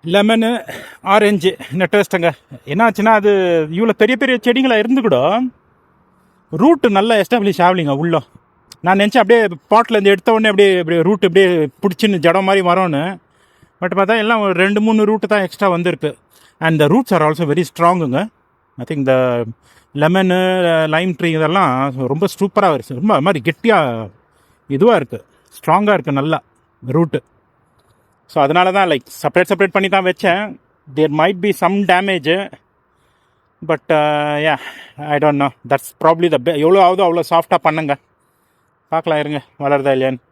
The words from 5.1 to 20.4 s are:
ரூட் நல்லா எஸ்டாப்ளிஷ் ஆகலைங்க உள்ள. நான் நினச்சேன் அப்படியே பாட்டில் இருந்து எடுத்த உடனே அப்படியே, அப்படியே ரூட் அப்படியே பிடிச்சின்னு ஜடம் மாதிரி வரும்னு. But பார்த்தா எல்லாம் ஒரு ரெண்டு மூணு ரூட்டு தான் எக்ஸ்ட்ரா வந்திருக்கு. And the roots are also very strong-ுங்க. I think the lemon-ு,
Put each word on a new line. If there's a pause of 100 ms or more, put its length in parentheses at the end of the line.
ரூட் (120)
நல்லா
எஸ்டாப்ளிஷ்
ஆகலைங்க
உள்ள. (680)
நான்
நினச்சேன்
அப்படியே (320)
பாட்டில்
இருந்து
எடுத்த
உடனே
அப்படியே, (120)
அப்படியே
ரூட்
அப்படியே (340)
பிடிச்சின்னு
ஜடம்
மாதிரி
வரும்னு. (760)
But
பார்த்தா
எல்லாம்
ஒரு (100)
ரெண்டு
மூணு
ரூட்டு
தான்
எக்ஸ்ட்ரா
வந்திருக்கு. (560)
And
the
roots
are
also
very
strong-ுங்க. (640)
I
think (100)
the (840)
lemon-ு, (560)